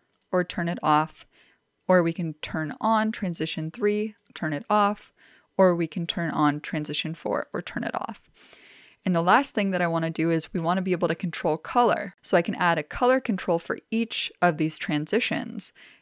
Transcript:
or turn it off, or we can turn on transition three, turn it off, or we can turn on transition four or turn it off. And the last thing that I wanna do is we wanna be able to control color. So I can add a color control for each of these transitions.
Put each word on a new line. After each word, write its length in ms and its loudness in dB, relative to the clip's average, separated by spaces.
or 120 2
turn 260 -4
it 140 -4
off, 420 0
or 160 6
we 100 0
can 220 -4
turn 440 -6
on 320 2
transition 600 -4
three, 420 -2
turn 180 -4
it 160 -6
off, 440 0
or 160 6
we 140 -2
can 180 -6
turn 240 -4
on 300 2
transition 560 -6
four 380 -4
or 80 -6
turn 220 -8
it 120 -6
off. 340 -8
And 100 2
the 60 2
last 320 4
thing 160 0
that 140 0
I 40 2
wanna 220 0
do 220 0
is 200 0
we 80 -2
wanna 220 0
be 100 0
able 160 2
to 80 2
control 420 -2
color. 680 0
So 140 0
I 40 6
can 140 -2
add 240 2
a 40 -4
color 360 2
control 400 -2
for 180 -6
each 400 -2
of 160 4
these 220 -2
transitions. 920 -2